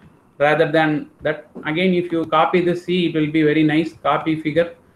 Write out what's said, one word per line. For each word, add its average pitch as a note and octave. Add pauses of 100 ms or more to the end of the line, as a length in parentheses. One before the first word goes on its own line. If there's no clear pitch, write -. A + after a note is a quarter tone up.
(400)
Rather D3+
than D3+ (100)
that, D3+ (180)
again, F3
if F3
you D#3+
copy E3
this, F3
see, F3
it D#3
will D3+
be D#3+
very D3+
nice, D#3
copy D3+
figure. E3 (200)